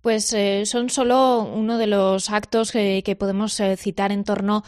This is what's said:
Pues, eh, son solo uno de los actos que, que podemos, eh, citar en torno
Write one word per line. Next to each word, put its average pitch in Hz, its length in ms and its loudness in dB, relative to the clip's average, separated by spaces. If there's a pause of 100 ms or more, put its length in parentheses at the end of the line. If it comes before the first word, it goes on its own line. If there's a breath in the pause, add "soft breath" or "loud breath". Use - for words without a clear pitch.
Pues, 220 320 0
eh, 202 320 0
son 247 240 -2
solo 247 540 2
uno 220 340 -2
de 226 100 2
los 190 420 2
actos 214 440 -2
que, 196 320 0
que 196 100 -2
podemos, 202 460 -2
eh, 190 160 0
citar 202 340 -2
en 202 140 -2
torno 208 420 0